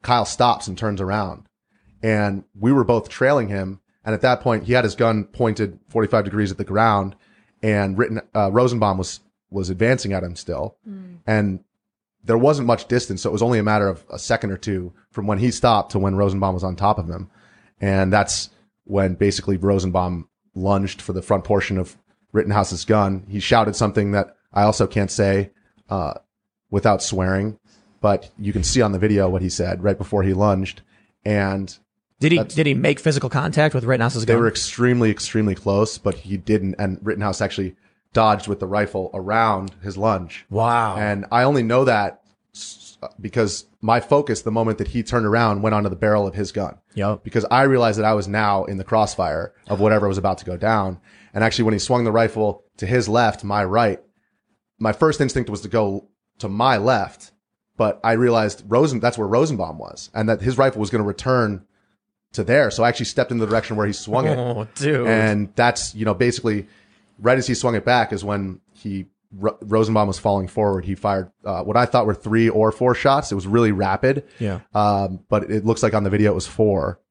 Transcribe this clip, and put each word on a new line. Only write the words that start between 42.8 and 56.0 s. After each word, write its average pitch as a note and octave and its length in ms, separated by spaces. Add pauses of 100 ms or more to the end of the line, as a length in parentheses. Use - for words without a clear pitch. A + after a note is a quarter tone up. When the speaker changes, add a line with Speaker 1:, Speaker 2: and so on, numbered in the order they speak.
Speaker 1:
because A2 460 (140)
my A2+ 200
focus, C#3+ 420
the A2+ 100
moment A2 260
that - 100
he A#2 140
turned A2+ 240
around, G#2+ 360
went A2 120
onto G#2 140
the F#2 80
barrel G#2 300
of F#2 80
his G2+ 180
gun. - 260 (160)
Speaker 3:
Yep. G2+ 300
Speaker 1:
Because A2 260
I B2+ 120
realized A#2+ 360
that G#2+ 60
I A2 100
was G2 140
now G2+ 360
in G2 140
the F#2+ 60
crossfire F#2+ 680 (160)
of G2+ 120
whatever G#2+ 280
was G2 100
about F#2 200
to - 60
go F2+ 120
down. F#2+ 440 (320)
And G#2 100
actually, A2+ 220
when A2 100
he G2 60
swung B2 240
the A2 80
rifle A2 500 (140)
to G2 100
his A2+ 220
left, A2 340
my G2+ 220
right, G2+ 360 (800)
my A2 140
first D#3 280
instinct C3 300
was G#2 120
to G#2 60
go G2+ 400 (300)